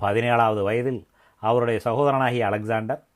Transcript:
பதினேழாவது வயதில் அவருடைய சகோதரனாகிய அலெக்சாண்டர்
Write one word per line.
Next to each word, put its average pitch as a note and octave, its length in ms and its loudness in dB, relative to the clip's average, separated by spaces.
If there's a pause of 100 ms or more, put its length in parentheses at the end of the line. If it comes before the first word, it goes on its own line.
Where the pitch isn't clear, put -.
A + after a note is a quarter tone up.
பதினேழாவது A2 600 2
வயதில் A#2 440 -2 (300)
அவருடைய A#2 480 0
சகோதரனாகிய B2+ 560 0
அலெக்சாண்டர் A2 640 -2 (120)